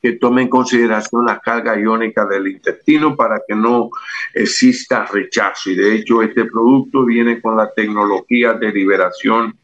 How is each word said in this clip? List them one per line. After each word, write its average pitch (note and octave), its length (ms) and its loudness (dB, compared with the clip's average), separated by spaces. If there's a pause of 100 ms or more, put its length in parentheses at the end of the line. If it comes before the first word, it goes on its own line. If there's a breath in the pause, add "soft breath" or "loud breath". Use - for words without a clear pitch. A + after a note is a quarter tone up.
que A#2+ 120 -2
tome B2 300 2
en B2 60 0
consideración A#2+ 760 0
la G#2 120 -2
carga A#2 400 -2
iónica A2 460 0
del G2 240 -2
intestino D3 680 0
para A2 320 -2
que G#2+ 80 -6
no A#2 360 0 (420 loud breath)
exista A#2 720 0
rechazo. G2 680 -4
Y F#2 60 0
de G2+ 180 4
hecho, A2+ 280 2
este A2 240 0
producto B2+ 580 2
viene A#2 360 0
con A2 160 -2
la G#2+ 140 0
tecnología G#2 840 0
de A2 180 -2
liberación G2 920 0